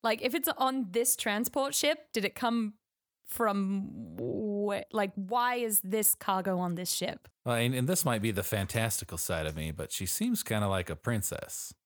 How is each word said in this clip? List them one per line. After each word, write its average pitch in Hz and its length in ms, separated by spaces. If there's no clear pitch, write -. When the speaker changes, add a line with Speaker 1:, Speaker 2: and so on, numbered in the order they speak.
Speaker 1:
Like, 220 200
if 240 120
it's 320 140
on 262 340
this 233 260
transport 240 580
ship, 311 380
did 214 100
it 202 120
come 233 400
from 196 640
where? 208 760
Like, 202 240
why 240 400
is 233 260
this 202 340
cargo 190 440
on 175 160
this 180 160
ship? - 360
Speaker 2:
Well, 120 100
and, 120 200
and 127 140
this 180 160
might 117 160
be 110 100
the 98 120
fantastical 107 760
side 80 300
of 78 100
me, 78 140
but 82 200
she - 140
seems 220 380
kinda 104 240
like 95 220
a - 60
princess. - 760